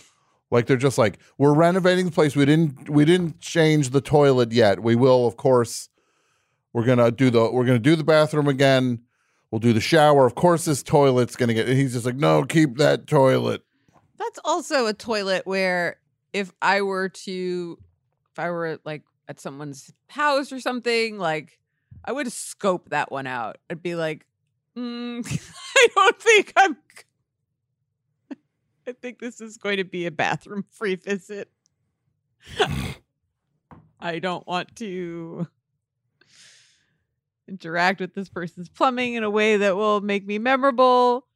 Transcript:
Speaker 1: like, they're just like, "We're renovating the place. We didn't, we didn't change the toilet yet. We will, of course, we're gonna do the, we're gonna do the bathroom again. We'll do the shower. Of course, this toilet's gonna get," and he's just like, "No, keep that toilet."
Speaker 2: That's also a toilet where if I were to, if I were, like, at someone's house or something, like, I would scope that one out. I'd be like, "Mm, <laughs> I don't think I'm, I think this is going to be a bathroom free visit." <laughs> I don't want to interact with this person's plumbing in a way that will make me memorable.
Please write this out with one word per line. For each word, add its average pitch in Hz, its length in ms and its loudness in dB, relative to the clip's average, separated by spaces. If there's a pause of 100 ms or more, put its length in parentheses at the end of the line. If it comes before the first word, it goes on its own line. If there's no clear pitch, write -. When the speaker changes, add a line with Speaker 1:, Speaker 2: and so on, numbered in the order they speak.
(520)
Speaker 1:
like, 120 140 2
they're 139 100 2
just 123 220 -2
like, 110 220 0 (180)
"We're 143 160 4
renovating 180 520 2
the 175 60 -4
place. 156 240 0
We 143 100 4
didn't, 156 440 2
we 147 160 4
didn't 170 340 2
change 151 520 0
the 135 100 2
toilet 135 500 2
yet. 101 320 4
We 117 140 2
will, 127 280 4
of 113 120 -4
course, 123 500 0 (840)
we're 120 120 -2
gonna 120 260 4
do 131 180 2
the, 113 200 4
we're 123 160 0
gonna 123 140 2
do 147 160 2
the 156 80 -2
bathroom 151 460 2
again. 131 540 0 (480)
We'll 113 80 -4
do 117 120 2
the 110 80 2
shower. 147 460 4
Of 117 100 0
course, 170 300 2
this 147 180 -2
toilet's 131 540 2
gonna 117 160 0
get," 113 160 0
and 131 100 2
he's 131 140 0
just 120 120 -6
like, 123 120 -4
"No, 156 260 2
keep 151 340 2
that 156 300 0
toilet." 131 560 2 (560)
Speaker 2:
That's 440 240 -10
also 311 440 -2
a 214 60 -2
toilet 196 540 -4
where 185 480 -2 (380)
if 190 180 -6 (100)
I 202 200 2
were 190 280 -4
to, 180 680 -10 (520)
if - 80 -16
I 170 120 -6
were, 165 320 -8
like, 151 200 -12 (260)
at 147 100 -16
someone's 143 540 -16 (160)
house 285 420 -2
or 262 80 -12
something, 233 580 -4
like, 156 400 -6 (460)
I 214 80 -8
would 262 220 -6
scope - 560 -6
that 147 220 -2
one 135 160 -8
out. 120 300 -8 (120)
I'd 160 120 -12
be 175 140 -8
like, 160 300 -8 (520)
"Mm, 240 480 -10
<laughs> - 520 -10
I 494 180 6
don't 392 260 2
think 427 360 2
I'm, 392 180 4 (2000)
I 254 40 -10
think 247 280 -14
this 233 200 -12
is 220 180 -16
going 202 200 -4
to 190 80 -4
be 175 200 -8
a 170 60 -8
bathroom 160 580 -4
free 190 260 -6
visit." 196 540 -10 (1120)
<laughs> - 1400 -10
I 170 180 -8
don't 180 260 -8
want - 320 -8
to 170 680 -10 (2000)
interact 180 540 -4
with 180 120 -10
this 196 160 -12
person's 175 400 -12
plumbing 247 440 -2
in 233 100 -6
a 214 60 -4
way 214 280 2
that 196 200 2
will 208 240 0
make 202 240 -4
me 208 140 -6
memorable. 254 840 2 (100)